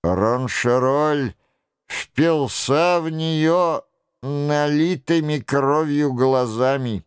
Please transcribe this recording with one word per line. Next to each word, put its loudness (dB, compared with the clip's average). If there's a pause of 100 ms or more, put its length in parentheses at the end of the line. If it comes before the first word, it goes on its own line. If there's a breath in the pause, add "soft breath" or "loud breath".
Роншероль 0 (540)
впился 0
в -6
нее 0 (400)
налитыми 0
кровью 0
глазами. 0